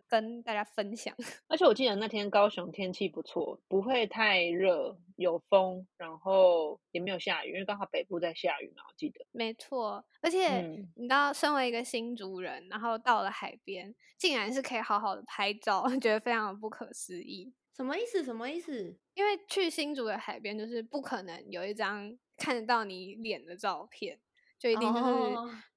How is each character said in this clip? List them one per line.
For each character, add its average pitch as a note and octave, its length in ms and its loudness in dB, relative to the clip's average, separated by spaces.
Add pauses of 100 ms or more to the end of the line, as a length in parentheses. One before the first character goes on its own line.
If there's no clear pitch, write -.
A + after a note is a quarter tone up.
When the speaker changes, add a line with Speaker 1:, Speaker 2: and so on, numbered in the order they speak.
Speaker 1:
跟 A#3 340 0
大 A#3 100 -6
家 G#3 120 0
分 G#3 320 -4
享。 - 220 -10
<laughs> - 300 -12
Speaker 2:
而 - 80 2
且 E4+ 80 4
我 B3+ 100 10
记 B3+ 140 2
得 G3+ 80 2
那 G#3+ 120 -2
天 G#3 220 -4
高 G#3 200 8
雄 F3 220 -6
天 F#3 200 -4
气 F#3+ 160 -2
不 D#3+ 140 -6
错， - 460 -4
不 G3 160 4
会 A#3+ 240 2
太 G3+ 380 4
热， E3+ 520 2 (180)
有 F3 220 2 (100)
风， F#3 380 4 (100)
然 E3 220 -12
后 F3+ 640 6 (100)
也 F3 80 -2
没 F#3 120 -4
有 F3+ 80 -2
下 E3+ 260 -2
雨， - 80 -8
因 F#3 60 -4
为 G3 40 -4
刚 G3+ 140 -2
好 G3 80 -4
北 D#3+ 180 -2
部 F3+ 160 -4
在 E3 140 -2
下 D3+ 280 0
雨 - 140 -12
嘛， - 140 -20
我 - 80 -20
记 - 120 -4
得。 - 220 -14
Speaker 1:
没 A3+ 220 -4
错， G#3+ 500 -6 (180)
而 E4+ 80 2
且 F#4 180 2
Speaker 2:
嗯。 F#3 480 -2
Speaker 1:
你 A#3 80 -10
知 B3 60 -8
道， C#4+ 220 4
身 D4+ 220 2
为 C4 160 2
一 - 20 -2
个 A#3 120 -2
新 A#3+ 320 -4
竹 F#3+ 260 -8
人， E3 280 -8
然 G#3+ 100 -8
后 A3+ 180 -2
到 A3+ 240 4
了 G3 80 0
海 - 340 -8
边， F#3+ 300 -10 (240)
竟 D#4+ 180 2
然 G#3+ 160 0
是 C4+ 80 0
可 B3+ 160 -4
以 A3 60 0
好 G#3 180 0
好 G3+ 160 -2
的 - 120 -14
拍 G#3 260 -2
照， G#3 300 0
<laughs> B3+ 180 2
觉 A3+ 100 4
得 G#3+ 80 4
非 A#3+ 120 -2
常 G#3+ 280 -2
不 A3 80 -8
可 - 240 -10
思 - 300 -12
议。 G3 320 -14 (220)
Speaker 3:
什 C4 100 -8
么 C#4+ 120 -4
意 A#4 80 -2
思？ G#4+ 180 -2
什 B3 120 -6
么 A#3 140 -6
意 E4 100 -6
思？ A3+ 360 -8 (200)
Speaker 1:
因 G4+ 100 2
为 G4+ 220 2
去 F4+ 220 0
新 D4 260 -4
竹 B3+ 100 -2
的 G#3 120 -2
海 A3 220 -8
边， G#3+ 180 -6
就 G#3+ 100 -6
是 A#3 140 -6
不 C4+ 200 -6
可 A3+ 220 -6
能 E3+ 260 -12
有 F3+ 160 -6
一 G#3 80 -6
张 G#3 420 -4 (220)
看 C4 180 -2
得 A3+ 100 -4
到 A#3 180 2
你 F#3+ 320 -10
脸 G#3+ 280 -6
的 E3+ 140 -14
照 G3 320 -4
片， - 300 -10 (400)
就 B3 100 2
一 A3 60 6
定 A3 180 2
就 A#3 60 2
是 B3+ 60 2
Speaker 3:
哦。 A#3 440 2 (280)